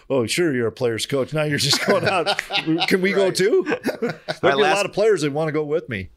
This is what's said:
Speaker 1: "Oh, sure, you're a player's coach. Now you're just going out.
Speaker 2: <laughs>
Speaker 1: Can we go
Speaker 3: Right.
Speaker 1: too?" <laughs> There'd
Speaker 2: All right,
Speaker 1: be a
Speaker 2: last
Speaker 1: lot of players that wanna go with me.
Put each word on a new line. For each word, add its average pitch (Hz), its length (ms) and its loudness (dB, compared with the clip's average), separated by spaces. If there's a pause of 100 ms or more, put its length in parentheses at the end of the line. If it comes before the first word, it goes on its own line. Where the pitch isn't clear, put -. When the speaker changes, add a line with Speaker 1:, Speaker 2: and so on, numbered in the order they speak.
(100)
Speaker 1:
"Oh, 127 160 2
sure, 165 280 0
you're 120 120 0
a 107 60 -2
player's 117 340 -2
coach. 135 260 -2
Now 156 120 -2
you're 147 140 -2
just - 280 0
going 190 200 4
out. 190 320 0
Speaker 2:
<laughs> 180 480 -2
Speaker 1:
Can 190 140 2
we 196 120 2
go 196 140 2
Speaker 3:
Right. 185 100 0
Speaker 1:
too?" 233 280 4
<laughs> - 20 -12
There'd - 360 -4
Speaker 2:
All 233 60 0
right, - 340 -8
Speaker 1:
be 165 60 4
a 139 80 2
Speaker 2:
last 147 200 2
Speaker 1:
lot 202 100 0
of - 60 -10
players 196 300 2
that 147 100 0
wanna 156 200 -2
go 156 120 -2
with 156 240 -4
me. 98 280 -8